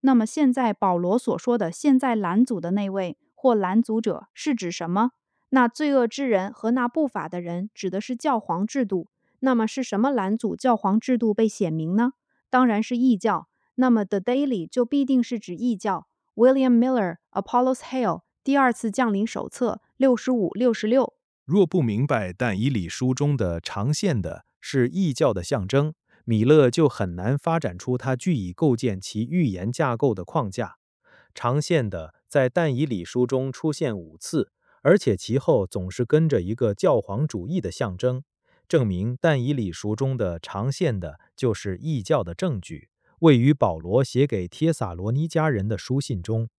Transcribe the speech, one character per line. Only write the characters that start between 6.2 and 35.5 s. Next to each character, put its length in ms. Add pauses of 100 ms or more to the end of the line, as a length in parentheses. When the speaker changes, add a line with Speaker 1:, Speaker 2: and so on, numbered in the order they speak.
Speaker 1:
人 240
和 200
那 180
不 180
法 220
的 100
人 340
指 160
的 120
是 160
教 200
皇 300
制 180
度。 220 (320)
那 160
么 100
是 160
什 160
么 140
拦 260
阻 200
教 180
皇 240
制 180
度 160
被 140
显 240
明 240
呢？ 180 (360)
当 180
然 160
是 140
异 180
教。 320 (280)
那 140
么 140
《The 160
daily》 480
就 160
必 220
定 180
是 160
指 160
异 220
教。 300 (280)
William 420
Miller，Apollos 1000
Hale， 480 (200)
第 140
二 160
次 180
降 220
临 120
手 220
册， 320 (160)
六 220
十 140
五、 180
六 240
十 120
六。 280 (320)
Speaker 2:
若 200
不 160
明 240
白 280
但 260
以 100
理 200
书 240
中 240
的 240
长 320
线 280
的 220 (160)
是 300
异 240
教 180
的 100
象 240
征， 280 (320)
米 180
勒 260
就 200
很 260
难 220
发 200
展 200
出 200
他 200
据 180
以 160
构 240
建 240
其 240
预 220
言 260
架 240
构 180
的 120
框 260
架。 240 (580)
长 280
线 260
的 280 (120)
在 220
但 260
以 100
理 200
书 200
中 260
出 200
现 240
五 220
次， 340 (300)
而 160
且 180
其 220
后 300